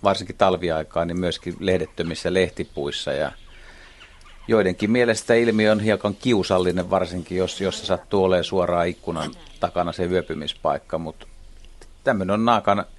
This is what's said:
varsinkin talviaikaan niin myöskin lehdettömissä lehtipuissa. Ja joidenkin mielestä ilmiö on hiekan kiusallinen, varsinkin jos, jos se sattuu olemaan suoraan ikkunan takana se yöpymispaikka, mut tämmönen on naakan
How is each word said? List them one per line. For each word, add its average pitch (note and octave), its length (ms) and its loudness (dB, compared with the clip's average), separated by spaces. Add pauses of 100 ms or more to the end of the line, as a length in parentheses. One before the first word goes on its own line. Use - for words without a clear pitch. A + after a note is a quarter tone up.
varsinkin G2 340 0
talviaikaan E2+ 680 0
niin E2+ 120 -4
myöskin F2 400 -4
lehdettömissä F2 720 -2
lehtipuissa. D2 800 -4
Ja C#2+ 180 -4 (1160)
joidenkin G#2 440 2
mielestä A#2+ 420 2
ilmiö A2 380 4
on G#2+ 80 2
hiekan G#2 360 0
kiusallinen, F#2 760 0
varsinkin F2+ 480 -2
jos, F2+ 240 -2
jos F#2+ 180 -2
se - 60 -12
sattuu F#2+ 380 0
olemaan F#2 200 2
suoraan F2 440 0
ikkunan E2 440 -6 (280)
takana F2 320 -2
se F2+ 140 -4
yöpymispaikka, E2 920 -4
mut D#2+ 300 -10 (760)
tämmönen G2 300 0
on A2 120 0
naakan G2+ 400 2 (140)